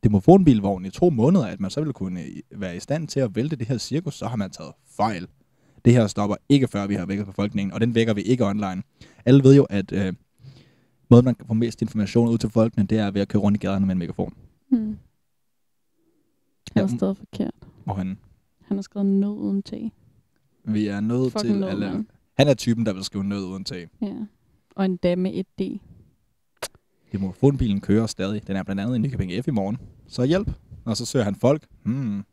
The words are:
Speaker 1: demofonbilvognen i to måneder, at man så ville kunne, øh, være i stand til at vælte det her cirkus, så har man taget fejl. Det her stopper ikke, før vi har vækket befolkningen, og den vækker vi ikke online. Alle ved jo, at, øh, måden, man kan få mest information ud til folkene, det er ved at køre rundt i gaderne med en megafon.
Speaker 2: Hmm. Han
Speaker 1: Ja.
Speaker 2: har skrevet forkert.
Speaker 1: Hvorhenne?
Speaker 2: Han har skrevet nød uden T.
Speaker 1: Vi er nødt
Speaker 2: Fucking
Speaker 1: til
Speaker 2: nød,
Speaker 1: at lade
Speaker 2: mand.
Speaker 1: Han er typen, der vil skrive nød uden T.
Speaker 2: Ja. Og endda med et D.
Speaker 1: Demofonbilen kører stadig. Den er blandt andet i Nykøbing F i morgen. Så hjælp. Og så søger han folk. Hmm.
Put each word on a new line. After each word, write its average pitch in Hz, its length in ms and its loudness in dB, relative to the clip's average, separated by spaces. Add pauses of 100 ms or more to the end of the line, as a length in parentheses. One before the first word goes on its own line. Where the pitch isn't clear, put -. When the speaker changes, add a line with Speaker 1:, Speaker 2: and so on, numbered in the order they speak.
Speaker 1:
demofonbilvognen 104 800 6
i 95 40 -8
to 180 200 2
måneder, 147 360 2
at 95 140 -10
man 95 120 -4
så - 80 -6
ville 151 140 -4
kunne, 92 280 -8
øh, - 400 -16
være 90 140 -8
i 92 40 -10
stand 151 280 -6
til - 120 -4
at 117 160 -2
vælte 143 200 -2
det 113 120 -8
her 123 100 -2
cirkus, 147 380 -6
så - 100 -12
har 117 100 -6
man 101 140 -4
taget 76 220 -18 (260)
fejl. 101 300 -2 (580)
Det 117 80 8
her 117 140 4
stopper 101 280 -4 (140)
ikke, 139 180 4
før 101 200 -4
vi 101 80 -2
har 92 100 -6
vækket 98 200 -6
befolkningen, 98 480 -6
og - 80 -2
den 117 140 0
vækker 113 180 2
vi 101 80 -2
ikke 123 240 2
online. 101 380 -4 (420)
Alle 135 180 8
ved 135 120 10
jo, 139 140 8
at, 98 220 -4
øh, 92 220 -2 (960)
måden, 120 160 10
man 123 100 0
kan - 120 -20
få 117 60 -4
mest 113 280 -2
information 110 480 0
ud 117 80 0
til 110 120 -2
folkene, 110 360 2
det 110 120 0
er 101 140 0
ved 98 100 -2
at 98 60 -2
køre 104 140 0
rundt 101 140 4
i 104 40 -2
gaderne 98 260 0
med 95 100 0
en 92 40 -2
megafon. - 340 -6 (380)
Speaker 2:
Hmm. 240 80 2
Han 214 180 -8 (1800)
Speaker 1:
Ja. 202 60 4
Speaker 2:
har 202 160 -2
skrevet 196 200 -2
forkert. - 360 -8 (300)
Speaker 1:
Hvorhenne? 95 320 -6 (520)
Speaker 2:
Han 202 100 -4
har 196 40 -8
skrevet 202 240 -6
nød 196 320 2
uden 196 260 -4
T. - 100 -14 (960)
Speaker 1:
Vi 107 180 0
er 101 120 -6
nødt 120 320 0
Speaker 2:
Fucking 110 220 -2
Speaker 1:
til 101 60 0
Speaker 2:
nød, 95 100 -4
Speaker 1:
at 92 80 -4
lade 101 140 -4
Speaker 2:
mand. 214 140 -6 (320)
Speaker 1:
Han 147 100 6
er 139 60 4
typen, 117 320 0
der 104 80 -2
vil 95 100 -8
skrive 98 200 -6
nød 101 220 -4
uden 95 180 -10
T. - 80 -10 (300)
Speaker 2:
Ja. 202 120 -6 (640)
Og 196 100 -2
endda 180 300 -2
med 185 180 -2
et 190 120 -6 (140)
D. 190 200 -6 (1300)
Speaker 1:
Demofonbilen 104 680 0
kører 110 260 2
stadig. 98 400 -6
Den 98 80 -6
er 95 80 -4
blandt 98 180 -6
andet 120 140 -4
i 117 40 -2
Nykøbing 95 320 -4 (120)
F - 40 -4
i 156 40 -4
morgen. 104 260 -2 (300)
Så - 160 -4
hjælp. 170 280 0 (340)
Og 110 120 -4
så 117 80 -6
søger 120 200 0
han 101 100 -4
folk. 143 320 0 (160)
Hmm. 107 500 -4